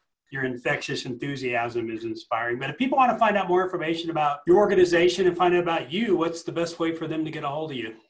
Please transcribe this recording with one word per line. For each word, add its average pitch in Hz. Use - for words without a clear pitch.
your 139
infectious 131
enthusiasm 120
is 113
inspiring. 117
But 139
if 143
people 269
wanna 247
find 208
out 185
more 180
information 165
about 147
your 175
organization 180
and 175
find 175
out 175
about 165
you, 196
what's 165
the 165
best 165
way 165
for 160
them 160
to 151
get 151
a -
hold 151
of 131
you? 110